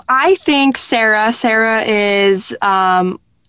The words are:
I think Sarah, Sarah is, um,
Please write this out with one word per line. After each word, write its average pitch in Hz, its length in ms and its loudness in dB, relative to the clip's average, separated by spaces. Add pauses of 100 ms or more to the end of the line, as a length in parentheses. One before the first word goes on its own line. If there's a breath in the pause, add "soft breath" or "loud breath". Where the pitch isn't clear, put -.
I 294 280 2
think 277 400 0
Sarah, 220 560 0
Sarah 220 500 0
is, 202 800 0
um, 185 560 0 (300)